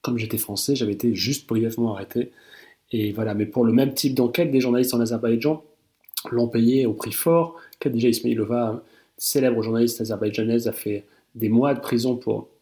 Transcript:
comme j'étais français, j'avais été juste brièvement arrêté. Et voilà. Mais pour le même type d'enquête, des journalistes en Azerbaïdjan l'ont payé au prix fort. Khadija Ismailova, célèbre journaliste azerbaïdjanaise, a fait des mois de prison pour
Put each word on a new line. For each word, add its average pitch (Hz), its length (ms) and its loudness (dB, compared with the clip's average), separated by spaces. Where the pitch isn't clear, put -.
comme 123 160 -4
j'étais 110 220 -4
français, 104 380 -2
j'avais 110 160 -2
été 113 200 0
juste 104 360 -4
brièvement 113 440 0
arrêté. 98 380 -6
Et 107 200 -2
voilà. 110 220 -4
Mais 104 120 0
pour 117 180 0
le 113 80 4
même 135 220 4
type 135 200 -2
d'enquête, 127 380 2
des 131 80 4
journalistes 123 340 2
en 120 60 2
Azerbaïdjan 117 640 0
l'ont 120 160 2
payé 120 400 4
au 110 60 0
prix 113 200 -6
fort. 165 440 2
Khadija 123 280 2
Ismailova, 117 760 0
célèbre 127 420 0
journaliste 113 400 0
azerbaïdjanaise, 110 680 0
a 107 40 -4
fait 104 320 -6
des 113 140 -2
mois 127 260 4
de - 60 -8
prison 123 360 -2
pour 110 320 -6